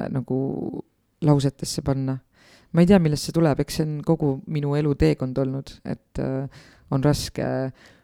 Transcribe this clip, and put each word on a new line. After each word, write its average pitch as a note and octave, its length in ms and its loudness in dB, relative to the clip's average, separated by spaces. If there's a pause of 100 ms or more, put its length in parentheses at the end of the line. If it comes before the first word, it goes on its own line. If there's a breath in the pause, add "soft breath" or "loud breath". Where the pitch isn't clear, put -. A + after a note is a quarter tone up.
nagu C3 280 -4 (840)
lausetesse C#3+ 640 2
panna. C3+ 320 -2 (560 soft breath)
Ma E3 100 8
ei F3 60 6
tea, G3+ 100 10
millest D3+ 300 0
see - 60 -4
tuleb, D#3 260 2
eks - 160 -6
see D#3 80 0
on D3+ 180 -6
kogu D3 360 0 (120)
minu C#3+ 240 -2
eluteekond D3 600 0
olnud, C3+ 320 -4 (160)
et, - 340 -10
äh, C3+ 300 -4 (420 soft breath)
on C3+ 140 0
raske - 400 0 (580 soft breath)